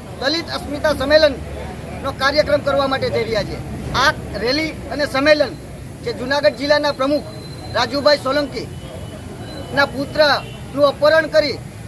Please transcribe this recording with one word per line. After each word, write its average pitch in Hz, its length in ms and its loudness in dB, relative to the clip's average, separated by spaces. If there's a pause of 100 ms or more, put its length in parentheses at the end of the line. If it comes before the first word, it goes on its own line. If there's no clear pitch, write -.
(200)
દલિત 302 300 -2
અસ્મિતા 285 420 -2
સંમેલનનો - 1200 2
કાર્યક્રમ 285 500 2
કરવા 277 260 2
માટે 262 240 0
જઈ 233 140 0
રહ્યા 214 180 0
છીએ. 165 140 -6 (380)
આ 269 180 4 (260)
રેલી 285 320 0
અને 277 360 -4
સંમેલન 285 420 4 (560)
જે 240 80 -4
જૂનાગઢ 269 420 0
જિલ્લાના 294 380 2
પ્રમુખ 277 300 0 (520)
રાજુભાઈ 262 420 2
સોલંકીના - 1700 -4
પુત્રનું 277 1040 2
અપહરણ 302 400 4
કરી 302 260 2 (360)